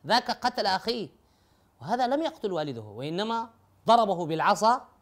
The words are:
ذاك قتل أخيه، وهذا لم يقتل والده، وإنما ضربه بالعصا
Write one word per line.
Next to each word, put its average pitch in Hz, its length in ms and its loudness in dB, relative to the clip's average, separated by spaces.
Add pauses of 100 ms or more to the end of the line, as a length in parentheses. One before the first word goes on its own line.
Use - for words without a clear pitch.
ذاك 240 240 0
قتل 226 360 -4
أخيه، 190 420 -2 (720)
وهذا 240 260 -2
لم 285 160 0
يقتل 285 300 -4
والده، 143 300 -4
وإنما 175 680 -6 (360)
ضربه 196 400 4
بالعصا 190 640 2 (140)